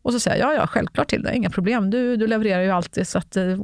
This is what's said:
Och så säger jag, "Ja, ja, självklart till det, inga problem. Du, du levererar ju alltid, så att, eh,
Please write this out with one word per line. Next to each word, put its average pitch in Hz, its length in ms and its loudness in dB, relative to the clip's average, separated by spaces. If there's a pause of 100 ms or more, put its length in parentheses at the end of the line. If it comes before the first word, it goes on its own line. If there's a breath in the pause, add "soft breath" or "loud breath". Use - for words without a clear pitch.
Och 240 120 -2
så 240 60 0
säger - 180 2
jag, 269 160 2
"Ja, - 20 2
ja, - 120 0
självklart - 420 -2
till - 140 -2
det, - 120 -2
inga 233 140 0
problem. 196 400 0
Du, 247 280 0
du 220 100 2
levererar 214 340 2
ju 190 100 2
alltid, 180 360 -2
så - 100 -4
att, - 200 -4
eh, 185 260 0